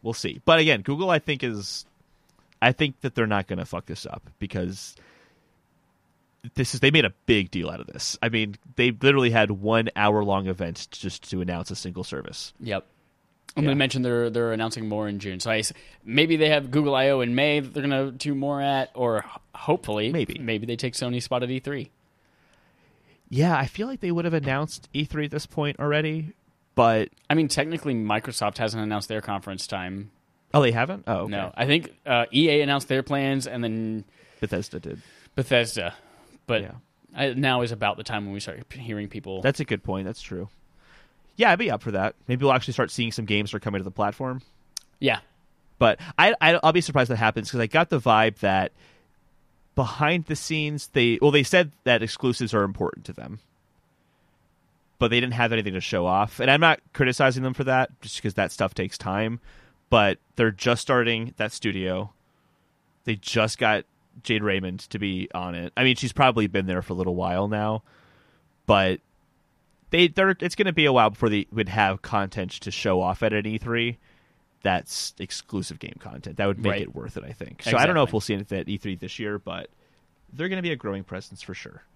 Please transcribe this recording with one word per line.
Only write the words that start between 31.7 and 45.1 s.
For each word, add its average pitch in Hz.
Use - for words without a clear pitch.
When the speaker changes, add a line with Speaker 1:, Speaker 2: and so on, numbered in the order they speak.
Speaker 2:
uh, 120
E 151
A 147
announced 139
their 131
plans, 135
and 120
then 110
Speaker 1:
Bethesda -
did. -
Speaker 2:
Bethesda. 117
But 110
Speaker 1:
Yeah. 98
Speaker 2:
I, 135
now 131
is 120
about 104
the 107
time 104
when 98
we 101
start 92
p-, -
hearing 107
people. 95
Speaker 1:
That's 135
a 147
good 104
point. 98
That's -
true. 95
Yeah, 220
I'd 175
be 220
up 107
for 117
that. 98
Maybe 123
we'll 139
actually 127
start -
seeing 117
some 113
games 104
that 107
are 101
coming 101
to 95
the 98
platform. 127
Speaker 2:
Yeah. 120